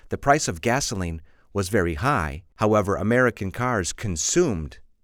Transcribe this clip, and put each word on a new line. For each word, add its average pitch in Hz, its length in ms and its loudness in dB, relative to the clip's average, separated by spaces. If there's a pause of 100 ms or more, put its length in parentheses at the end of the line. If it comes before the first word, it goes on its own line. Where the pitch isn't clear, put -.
the - 80 -6
price 147 300 2
of 85 140 -6
gasoline 95 600 -2 (320)
was 98 160 -2
very 90 240 2
high. 87 500 -2 (120)
However, 104 400 2
American 110 560 2
cars 117 420 -2
consumed 95 840 -2 (240)